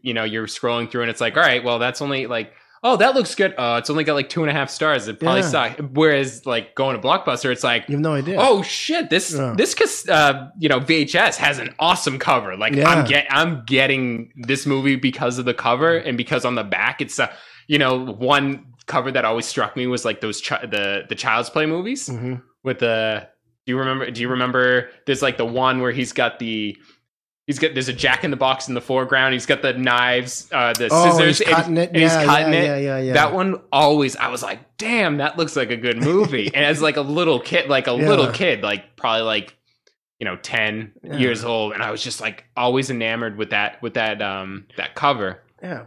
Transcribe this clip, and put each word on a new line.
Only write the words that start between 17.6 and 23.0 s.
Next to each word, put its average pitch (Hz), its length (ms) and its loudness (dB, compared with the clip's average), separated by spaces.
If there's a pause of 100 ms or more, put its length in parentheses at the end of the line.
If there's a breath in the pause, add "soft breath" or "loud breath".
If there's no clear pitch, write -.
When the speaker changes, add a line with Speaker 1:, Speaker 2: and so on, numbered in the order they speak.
Speaker 1:
you 147 100 2
know, 127 260 2
one 135 600 0 (220)
cover 135 260 -2
that 127 120 0
always 113 220 0
struck 110 300 -2
me 127 100 -2
was, 123 180 -2
like, 110 160 -4
those 107 220 -6
chi-, 127 240 -4
the, 101 420 -2
the 110 60 -6
Child's 120 340 0
Play 156 180 -2
movies 185 440 -6
Speaker 2:
Mm-hmm. 127 240 -6 (300)
Speaker 1:
with 131 160 -4
the, 110 480 -2 (380)